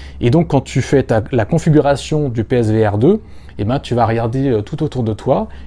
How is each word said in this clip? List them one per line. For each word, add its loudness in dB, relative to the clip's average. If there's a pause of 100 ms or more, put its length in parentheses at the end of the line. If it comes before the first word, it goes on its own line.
(200)
Et 2
donc 4
quand 2
tu -2
fais 2
ta, 0
la 0
configuration 2
du -2
P -2
S 2
V 2
R 0
deux, 4 (380)
eh -4
ben, 0
tu -6
vas 2
regarder, 0
euh, 2
tout -8
autour -2
de 0
toi, -2 (200)